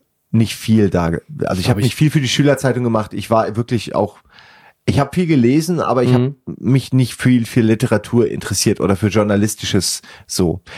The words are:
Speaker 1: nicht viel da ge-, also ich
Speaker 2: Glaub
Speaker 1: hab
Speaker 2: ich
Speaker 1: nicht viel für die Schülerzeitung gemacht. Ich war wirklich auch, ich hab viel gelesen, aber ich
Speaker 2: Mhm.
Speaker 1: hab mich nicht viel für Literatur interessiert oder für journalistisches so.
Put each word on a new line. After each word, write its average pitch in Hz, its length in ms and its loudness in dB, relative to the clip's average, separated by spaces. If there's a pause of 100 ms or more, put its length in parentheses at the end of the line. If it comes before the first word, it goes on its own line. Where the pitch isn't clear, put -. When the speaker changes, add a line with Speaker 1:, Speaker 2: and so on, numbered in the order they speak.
(320)
Speaker 1:
nicht 113 240 2
viel 110 340 2
da 85 220 0
ge-, 82 100 -4 (240)
also 92 140 -4
ich 90 60 -2
Speaker 2:
Glaub 123 100 2
Speaker 1:
hab - 40 -4
Speaker 2:
ich 104 60 -2
Speaker 1:
nicht 117 100 -2
viel 151 160 2
für 156 100 0
die 131 60 -4
Schülerzeitung 131 560 0
gemacht. 113 300 -2
Ich 101 180 -6
war 110 240 0
wirklich 117 400 -4
auch, 101 220 -2 (680)
ich - 140 2
hab 139 140 -2
viel 180 140 0
gelesen, 151 540 2
aber 123 220 0
ich 127 80 2
Speaker 2:
Mhm. 127 240 2 (120)
Speaker 1:
hab - 120 -12
mich 127 340 0
nicht 131 220 2
viel 123 300 2
für - 160 0
Literatur 110 680 2
interessiert - 500 -2
oder 95 160 0
für 104 120 -2
journalistisches 104 960 -2 (260)
so. 90 340 -2 (160)